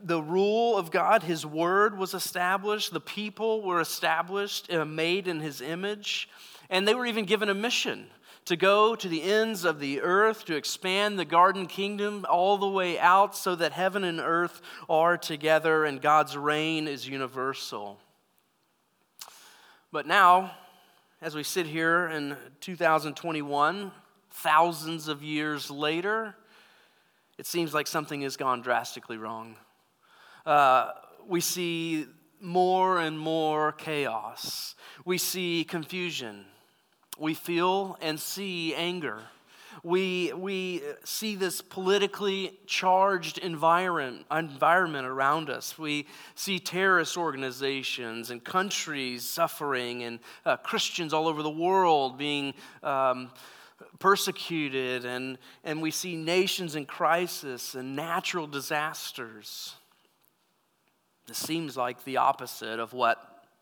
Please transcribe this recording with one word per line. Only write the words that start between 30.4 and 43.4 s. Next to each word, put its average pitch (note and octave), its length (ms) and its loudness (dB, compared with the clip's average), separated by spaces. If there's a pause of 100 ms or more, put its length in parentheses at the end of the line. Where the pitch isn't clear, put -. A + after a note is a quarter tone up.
Uh, C3+ 460 6 (360)
we F3 140 0
see E3 640 -2 (340)
more F#3 600 2
and D#3 180 -2
more D#3 540 0
chaos. B2+ 1040 -6 (300)
We F3+ 140 0
see F3 440 -2
confusion. D3 840 -8 (720)
We D#3 160 -2
feel F#3 640 0
and D#3 180 -4
see E3+ 560 -6
anger. D#3 460 -4 (600)
We, F3+ 500 0
we F#3 480 -4 (240)
see G#3+ 300 -4
this F#3 260 -2
politically G3 1080 0
charged F#3 680 2
environment, E3 960 0